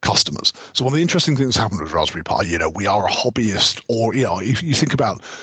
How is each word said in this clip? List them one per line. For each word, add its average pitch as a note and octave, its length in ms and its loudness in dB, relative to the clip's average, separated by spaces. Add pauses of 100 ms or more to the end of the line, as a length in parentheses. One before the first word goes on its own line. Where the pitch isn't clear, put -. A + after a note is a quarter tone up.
customers. - 500 0 (220)
So C3 100 0
one C3 80 2
of C#3+ 40 0
the D#3 40 2
interesting E3+ 340 2
things C3 200 0
that A#2 80 2
happened G2 180 -2
with D#2 120 -6
Raspberry E2 300 0
Pi, - 200 -2
you E2+ 160 0
know, D#2+ 100 0
we G2 180 -4
are G2 220 2
a - 20 2
hobbyist, A2 800 0
or, A2+ 260 0
you C3 100 2
know, F#2+ 140 -2
if G#2+ 240 0
you D#3 120 0
think C#3+ 180 2
about, A#2 320 0 (180)